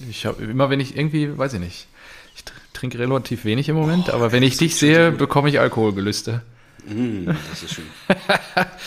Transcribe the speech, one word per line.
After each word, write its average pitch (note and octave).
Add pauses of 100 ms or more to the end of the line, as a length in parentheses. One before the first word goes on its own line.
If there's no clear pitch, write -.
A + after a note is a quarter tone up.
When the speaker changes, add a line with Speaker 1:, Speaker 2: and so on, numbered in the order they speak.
Speaker 1:
ich -
hab -
immer, B2+
wenn C#3
ich C3
irgendwie, D3
weiß C3+
ich G2
nicht, F2 (480)
ich -
tr-, - (200)
trinke B2
relativ B2
wenig B2+
im D3+
Moment, D#3+
Speaker 2:
Oh, -
Speaker 1:
aber A#2
wenn B2
ich C3
Speaker 2:
das -
Speaker 1:
dich E3
Speaker 2:
ist -
schon D3
Speaker 1:
sehe, E3
Speaker 2:
gut. -
Speaker 1:
bekomme C#3+
ich C#3
Alkoholgelüste. A2 (460)
Speaker 2:
Mm, G#2+ (240)
das E2
ist E2
schön. D#2 (220)
Speaker 1:
<laughs> F#3 (720)